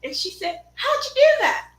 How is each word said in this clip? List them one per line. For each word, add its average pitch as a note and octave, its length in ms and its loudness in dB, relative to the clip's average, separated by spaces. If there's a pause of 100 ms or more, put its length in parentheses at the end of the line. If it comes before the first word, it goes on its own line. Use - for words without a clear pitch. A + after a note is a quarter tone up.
and C#4 120 -12
she - 160 -6
said, - 300 -10 (140)
How'd C#5+ 300 -4
you C#5+ 100 -10
do D5+ 280 6
that? - 260 -2 (100)